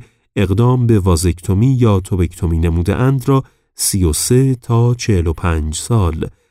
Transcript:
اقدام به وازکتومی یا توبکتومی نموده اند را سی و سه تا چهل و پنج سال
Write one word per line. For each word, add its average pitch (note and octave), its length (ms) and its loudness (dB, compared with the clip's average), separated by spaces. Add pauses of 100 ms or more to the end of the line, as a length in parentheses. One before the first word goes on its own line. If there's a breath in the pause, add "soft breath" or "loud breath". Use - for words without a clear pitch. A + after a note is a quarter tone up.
(360 soft breath)
اقدام A#2 520 2
به A2 120 4
وازکتومی F#2 720 0
یا A2+ 260 2
توبکتومی E2+ 600 -2
نموده E2+ 360 0
اند C3 340 0
را C3+ 140 2 (320 soft breath)
سی - 280 -2
و D#2 100 2
سه C3 420 0
تا A#2+ 380 0
چهل F#2 340 -2
و D#2+ 60 0
پنج D#2 420 -4
سال E2+ 520 -2 (240)